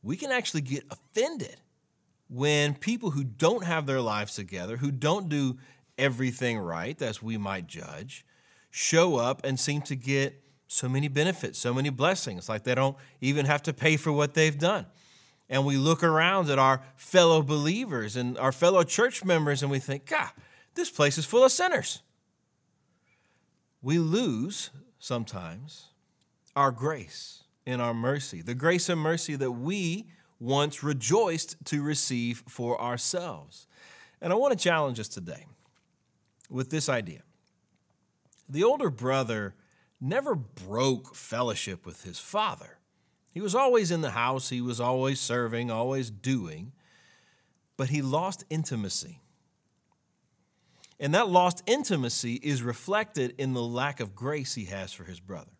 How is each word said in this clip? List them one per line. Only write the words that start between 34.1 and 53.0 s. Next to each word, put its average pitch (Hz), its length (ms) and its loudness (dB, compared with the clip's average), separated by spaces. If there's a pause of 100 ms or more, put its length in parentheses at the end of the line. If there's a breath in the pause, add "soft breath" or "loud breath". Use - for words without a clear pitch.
And 170 140 0
I - 20 4
want 269 160 2
to 208 100 0
challenge 151 380 2
us 107 80 -8
today 85 380 -12 (1040)
with 127 220 -6
this 151 180 0
idea. 104 320 -2 (1300)
The 147 140 0
older 262 260 4
brother 120 640 -2 (480 soft breath)
never 233 320 -2
broke 120 800 -4
fellowship 113 720 -4
with - 180 -18
his 87 140 -14
father. - 600 -6 (520)
He 170 100 -10
was 196 120 -4
always 240 380 4
in 170 100 0
the 139 100 -2
house, 127 380 0
he 127 100 -4
was 120 220 -4
always 131 380 0
serving, 120 500 -2
always 120 400 -2
doing, 104 640 -6 (1040 soft breath)
but 135 120 -2
he 147 120 0
lost 156 480 -2
intimacy. 120 720 -6 (1800 soft breath)
And 143 140 0
that 208 160 4
lost 180 380 4
intimacy 135 760 0
is 139 220 -2
reflected 143 760 -4